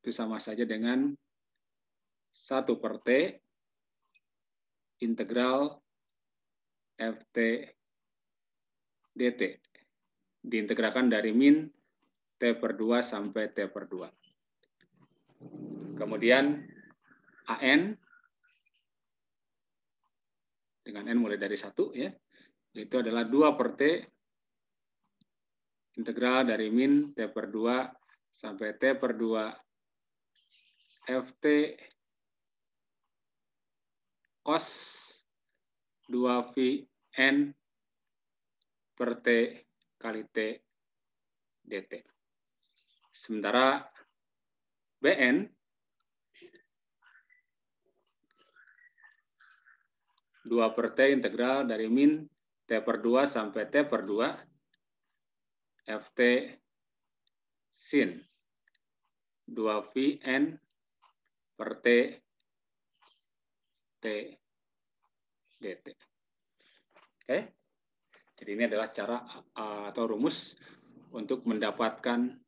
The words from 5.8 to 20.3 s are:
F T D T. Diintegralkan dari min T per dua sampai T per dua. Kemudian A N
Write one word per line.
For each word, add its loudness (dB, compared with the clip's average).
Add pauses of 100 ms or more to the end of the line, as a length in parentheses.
F -6
T -2 (1400)
D -6 (160)
T. -4 (1000)
Diintegralkan 0
dari 2
min 6 (640)
T 0
per -2
dua 0
sampai -6
T -4
per -12
dua. -12 (1800)
Kemudian 2 (800)
A -4
N 4 (3000)